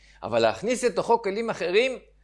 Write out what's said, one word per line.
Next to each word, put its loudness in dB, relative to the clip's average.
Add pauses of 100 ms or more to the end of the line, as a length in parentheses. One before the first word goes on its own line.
(240)
אבל 0
להכניס 2
לתוכו 2
כלים -4
אחרים, 0 (240)